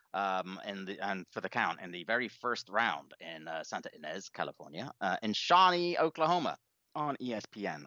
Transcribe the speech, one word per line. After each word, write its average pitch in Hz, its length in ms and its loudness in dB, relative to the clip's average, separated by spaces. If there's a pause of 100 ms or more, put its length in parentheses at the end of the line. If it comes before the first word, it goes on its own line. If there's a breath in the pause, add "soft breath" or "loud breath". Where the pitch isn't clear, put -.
(140 soft breath)
um, 92 540 0
in 98 180 -6
the, 98 140 -6
and 95 320 -2
for 110 100 -4
the 92 80 -4
count 90 320 2
in 90 100 -10
the 87 120 -8
very 117 240 0
first 117 420 -4
round 90 500 0
in, 80 280 -12
uh, 80 160 -4
Santa 85 320 -6
Ynez, 78 360 -8
California, 76 600 -8 (100)
uh, 92 220 2
in 107 100 0
Shawnee, 175 640 6
Oklahoma. 160 580 2 (400)
On 147 260 0
E 123 120 -2
S 107 180 -4
P 101 160 -6
N, 76 200 -6